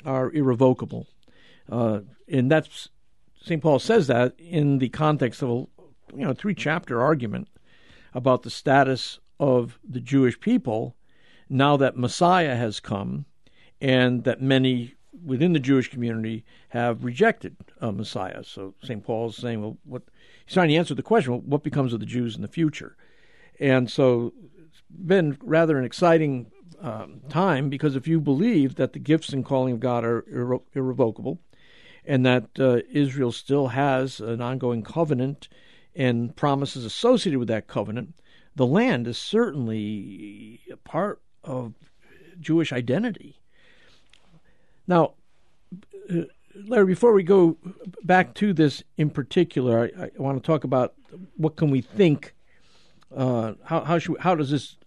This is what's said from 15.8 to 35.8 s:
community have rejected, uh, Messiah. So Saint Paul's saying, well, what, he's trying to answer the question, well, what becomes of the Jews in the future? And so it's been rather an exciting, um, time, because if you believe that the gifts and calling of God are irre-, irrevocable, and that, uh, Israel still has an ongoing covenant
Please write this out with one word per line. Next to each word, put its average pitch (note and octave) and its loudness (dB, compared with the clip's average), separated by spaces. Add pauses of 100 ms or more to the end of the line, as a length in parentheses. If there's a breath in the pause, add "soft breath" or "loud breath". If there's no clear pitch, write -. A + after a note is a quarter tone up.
community A2+ -6 (240 soft breath)
have A#2+ -2
rejected, F3+ -2 (260)
uh, A#2+ -4
Messiah. G#2 -8
So F#2+ -14
Saint G#2+ -10
Paul's A2+ -6
saying, A#2 -6
well, G#2+ -8 (100)
what, B2+ -14 (420 soft breath)
he's - -18
trying F3 4
to D3 4
answer E3 0
the B2+ -4
question, F3 2
well, A#2+ -4
what D3 -2
becomes C3+ 0
of A#2 -4
the G#2 -8
Jews A#2 -4
in A2 -8
the G#2 -8
future? - -4 (640 soft breath)
And C3 2
so B2 2 (340)
it's - -20
been E3 0
rather D#3+ 2
an B2+ -2
exciting, D3 0 (280)
um, A2 -12
time, D3+ 0
because C#3+ -2
if C3 -6
you D#3+ 2
believe D3 2
that C3 -2
the - -14
gifts D3+ 0
and C3 -4
calling C3 0
of A2+ -4
God A#2+ -2
are A#2 0 (100)
irre-, B2 -4 (140)
irrevocable, B2+ -2 (640 soft breath)
and C3+ 2
that, B2 2 (100)
uh, B2+ 4 (100)
Israel C3+ 0
still C3+ -2
has C3 -2
an A2+ -6
ongoing A#2+ -4
covenant C#3+ -2 (460 soft breath)